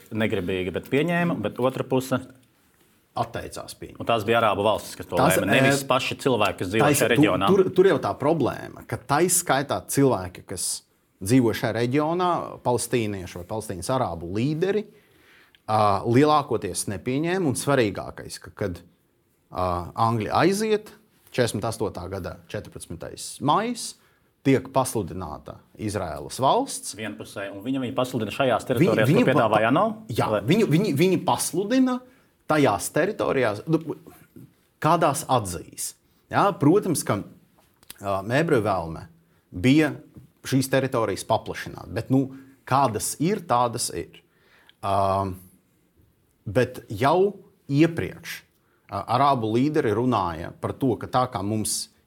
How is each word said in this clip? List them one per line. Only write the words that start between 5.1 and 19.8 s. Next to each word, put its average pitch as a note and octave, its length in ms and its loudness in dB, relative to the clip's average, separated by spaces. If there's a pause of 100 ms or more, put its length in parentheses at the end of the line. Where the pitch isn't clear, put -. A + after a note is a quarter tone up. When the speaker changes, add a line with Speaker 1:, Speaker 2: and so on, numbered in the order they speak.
Speaker 2:
Tās, F#2 180 4
Speaker 1:
lēma, F#2+ 140 0
nevis C3+ 320 4
Speaker 2:
eh, - 20 -10
Speaker 1:
paši B2+ 320 0
cilvēki, G#2 400 0
kas F#2+ 140 -4
dzīvo A2 100 2
Speaker 2:
taisa-, D3 160 4
Speaker 1:
šajā A2+ 120 2
Speaker 2:
tu-, A#2+ 40 6
Speaker 1:
reģionā. G2 340 4
Speaker 2:
tur, F#3+ 220 6
tur F#3 160 4
jau E3+ 140 4
tā - 160 -2
problēma, C3+ 720 -2
ka A#2 100 -6
tai D#3 320 0
skaitā C3+ 540 0
cilvēki, G#2 640 0
kas F#2+ 160 -8 (580)
dzīvo A2+ 320 4
šajā A2 220 -2
reģionā, D3+ 540 0 (320)
palestīniešu G#2+ 760 -2
vai F2 80 -10
Palestīnas G#2+ 440 -8
arābu F2 440 -2
līderi, D#3 480 -2 (840)
ā, G#2+ 140 2 (200)
lielākoties B2 880 2
nepieņēma, D3+ 560 -2
un C3 80 2
svarīgākais, G2+ 880 -2
ka, - 80 -16
kad, F2+ 300 -6 (720)
ā, F#2 160 -2 (240)